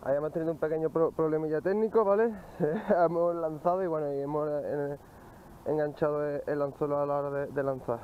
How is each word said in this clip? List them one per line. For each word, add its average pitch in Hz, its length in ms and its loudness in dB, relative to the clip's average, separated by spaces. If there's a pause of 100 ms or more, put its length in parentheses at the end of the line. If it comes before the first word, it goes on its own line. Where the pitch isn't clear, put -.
habíamos 143 280 0
tenido 165 200 -2
un 156 80 -4
pequeño 160 320 0
pro-, 160 200 4
problemilla 156 480 0
técnico, 214 460 2
¿vale? 214 260 4 (280)
<laughs> 190 440 2
Hemos 170 300 4
lanzado 170 500 0
y 185 40 0
bueno, 156 260 -2
y 139 60 -2
hemos, 147 280 -2
eh, 143 480 -2 (720)
enganchado 147 580 0
el, 143 220 -4
el 143 160 0
anzuelo 143 380 -2
a 143 80 0
la 143 100 0
hora 143 140 -2
de, 139 160 -4
de 135 160 -2
lanzar. 127 400 -2